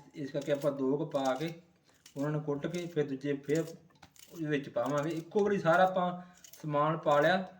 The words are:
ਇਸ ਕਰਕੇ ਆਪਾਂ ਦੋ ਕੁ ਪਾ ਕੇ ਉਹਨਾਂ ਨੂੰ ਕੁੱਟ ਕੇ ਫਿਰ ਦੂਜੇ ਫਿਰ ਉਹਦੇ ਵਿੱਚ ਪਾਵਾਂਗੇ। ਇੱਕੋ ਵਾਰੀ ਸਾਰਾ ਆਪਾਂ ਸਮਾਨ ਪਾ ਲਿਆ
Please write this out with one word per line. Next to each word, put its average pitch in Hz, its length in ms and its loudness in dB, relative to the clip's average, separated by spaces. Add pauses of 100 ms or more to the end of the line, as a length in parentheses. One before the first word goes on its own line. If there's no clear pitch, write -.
(160)
ਇਸ 143 160 -8
ਕਰਕੇ 147 200 -2
ਆਪਾਂ 143 200 2
ਦੋ 135 260 0
ਕੁ 160 80 -2
ਪਾ 143 300 0
ਕੇ 165 180 -6 (640)
ਉਹਨਾਂ 143 140 -2
ਨੂੰ 151 100 -2
ਕੁੱਟ 147 260 -4
ਕੇ 175 180 -6
ਫਿਰ 147 220 -2
ਦੂਜੇ 135 260 -4
ਫਿਰ - 260 0
ਉਹਦੇ - 840 -10
ਵਿੱਚ 147 240 -2
ਪਾਵਾਂਗੇ। 143 400 -2
ਇੱਕੋ 165 340 -2
ਵਾਰੀ 208 160 2
ਸਾਰਾ 170 240 6
ਆਪਾਂ 180 380 0 (400)
ਸਮਾਨ 151 360 0
ਪਾ 151 220 4
ਲਿਆ 170 180 4 (220)